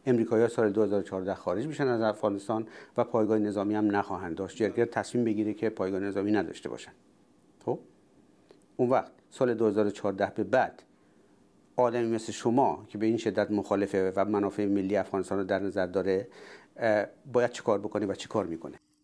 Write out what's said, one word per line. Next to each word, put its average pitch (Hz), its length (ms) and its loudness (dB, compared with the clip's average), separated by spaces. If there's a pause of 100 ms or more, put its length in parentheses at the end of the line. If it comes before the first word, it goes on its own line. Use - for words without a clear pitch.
امریکایی‌ها 117 420 4
سال 113 220 2
دو 107 140 2
هزار 101 160 2
و 92 40 -2
چهارده 95 320 -4
خارج 98 320 -4
می‌شن 147 200 -2
از 120 140 0
افغانستان 107 680 -2 (300)
و 120 60 4
پایگاه 110 360 2
نظامی 104 360 0
هم 107 200 2
نخواهند 92 400 -2
داشت. 92 220 -8
جرگه 113 280 0
تصمیم 117 380 -2
بگیره 107 300 0
که 107 160 -2
پایگاه 98 300 -4
نظامی 101 320 -2
نداشته 95 380 -2
باشن. - 220 -12 (720)
خب؟ 120 140 -2 (1000)
اون 127 120 2
وقت 123 220 2 (180)
سال 127 240 0
دو 110 140 4
هزار 104 200 4
و - 20 0
چهارده 98 460 -2
به 107 80 -2
بعد 104 400 0 (920)
آدمی 120 320 2
مثل 113 240 -2
شما 117 560 0
که - 100 -10
به 104 80 0
این 113 120 4
شدت 104 340 0
مخالفه 98 640 0
و 98 100 2
منافع 101 400 0
ملی 98 300 0
افغانستان 95 420 -2
رو 98 60 0
در 95 160 0
نظر 95 260 -2
داره، 92 420 0 (500)
اه، 107 280 2 (280)
باید 120 180 4
چه - 120 -14
کار 104 160 2
بکنه 104 260 -2
و 98 80 -2
چه - 140 -12
کار 104 180 -2
می‌کنه؟ 80 340 -10 (240)